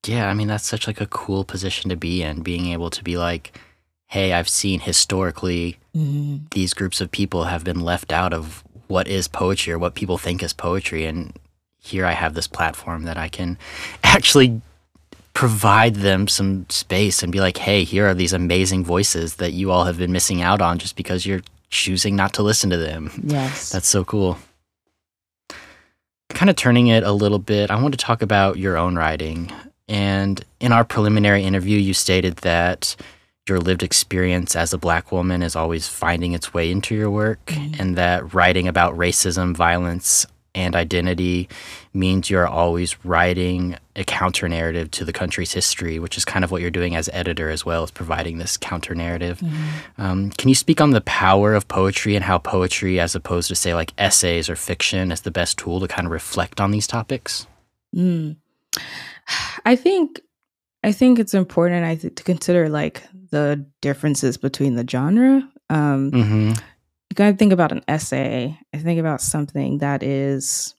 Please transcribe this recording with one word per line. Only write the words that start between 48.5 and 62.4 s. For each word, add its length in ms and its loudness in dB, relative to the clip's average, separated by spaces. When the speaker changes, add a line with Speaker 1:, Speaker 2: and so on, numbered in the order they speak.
Speaker 1:
counter 380 -8
narrative. 440 -6
Speaker 2:
Mm-hmm. 600 -6
Speaker 1:
Um, 300 -2
can 180 0
you 60 6
speak 260 2
on 100 6
the 100 4
power 520 4
of 140 2
poetry 480 0
and 100 0
how 140 2
poetry, 600 -2
as 160 0
opposed 340 -4
to, 60 -4
say, 200 -2
like, 240 -4
essays 500 2
or 60 -4
fiction, 560 -2
is 100 -6
the 100 -6
best 280 -2
tool 200 -4
to 80 -2
kind 200 -4
of 40 -4
reflect 480 -4
on 120 2
these 160 0
topics? 580 -6
Speaker 2:
Mm. 460 0
<sighs> 1200 -10
I 100 6
think, 460 0
I 80 2
think 280 6
it's 160 0
important, 500 4
I 120 0
think, 180 -8
to 80 -16
consider, 440 2